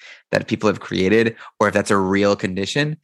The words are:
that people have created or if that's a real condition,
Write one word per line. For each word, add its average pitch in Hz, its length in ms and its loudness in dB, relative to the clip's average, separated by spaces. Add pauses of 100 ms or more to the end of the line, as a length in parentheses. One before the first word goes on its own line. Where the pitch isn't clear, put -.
(320)
that - 160 -2
people 110 200 -2
have 98 120 -2
created 107 560 0 (240)
or 104 80 4
if 98 60 0
that's 101 160 0
a 104 60 4
real 98 400 2
condition, 110 680 -4